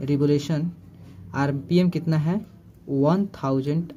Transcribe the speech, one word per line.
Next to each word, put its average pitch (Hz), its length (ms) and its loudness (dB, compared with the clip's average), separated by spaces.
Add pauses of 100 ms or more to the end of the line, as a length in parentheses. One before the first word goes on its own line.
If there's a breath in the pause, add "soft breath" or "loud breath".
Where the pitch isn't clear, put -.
रिवोल्यूशन, 147 720 2 (640 loud breath)
आरपीएम 143 560 2
कितना 165 260 0
है, 170 300 0 (420)
वन 151 380 2
थाउजेंड 143 720 -2